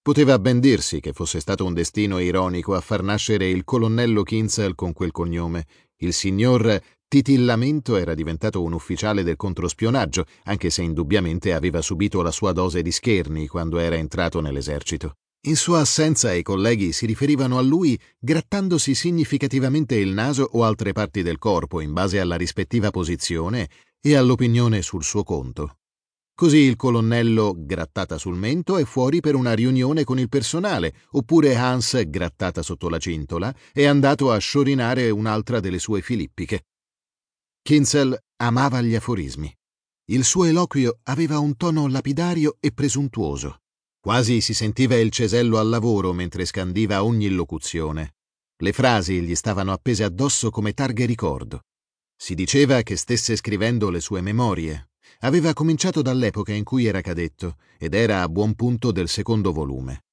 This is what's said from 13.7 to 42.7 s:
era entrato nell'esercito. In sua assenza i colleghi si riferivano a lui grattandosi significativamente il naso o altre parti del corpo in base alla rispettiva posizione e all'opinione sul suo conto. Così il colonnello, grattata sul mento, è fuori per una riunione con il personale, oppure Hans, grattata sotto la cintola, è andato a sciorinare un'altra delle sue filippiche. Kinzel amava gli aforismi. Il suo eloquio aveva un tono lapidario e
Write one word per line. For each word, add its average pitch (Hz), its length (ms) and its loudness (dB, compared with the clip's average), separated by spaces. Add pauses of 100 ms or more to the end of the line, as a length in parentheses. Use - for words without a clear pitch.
era 85 180 0
entrato 82 440 -4
nell'esercito. 73 760 -6 (320)
In 151 80 2
sua 170 260 2
assenza 151 520 2
i 87 100 0
colleghi 98 480 0
si 120 160 -4
riferivano 131 500 0
a 127 40 0
lui 139 360 2 (220)
grattandosi 160 800 0
significativamente 139 1000 0
il 98 140 2
naso 123 340 0
o 117 220 2
altre 104 260 0
parti 98 320 -2
del 85 160 -2
corpo 85 420 -2
in 76 120 -6
base 92 260 0
alla 87 160 0
rispettiva 98 560 -2
posizione 87 800 -4 (300)
e 147 160 4
all'opinione 120 680 4
sul 82 220 -6
suo - 180 -2
conto. 71 560 -6 (560)
Così 160 220 4
il 135 180 6
colonnello, 113 840 2
grattata 82 600 -6
sul 87 180 -6
mento, 151 400 -2
è 156 80 2
fuori 135 360 0
per 151 160 2
una 123 160 2
riunione 131 500 2
con 127 160 0
il 127 100 0
personale, 143 720 -2 (100)
oppure 143 420 4
Hans, 127 540 0
grattata 87 540 -4
sotto 85 260 -6
la 82 100 -2
cintola, 85 560 -6 (180)
è 143 120 4
andato 143 480 4
a 107 60 2
sciorinare 127 720 0
un'altra 110 500 -2
delle 90 180 -4
sue 101 240 -2
filippiche. 92 640 -6 (960)
Kinzel 143 560 4 (200)
amava 127 420 0
gli 113 160 0
aforismi. 76 580 -6 (520)
Il 123 180 0
suo 180 200 2
eloquio 160 600 2
aveva 151 340 0
un 147 180 0
tono 156 300 0
lapidario 147 720 0
e 143 140 -2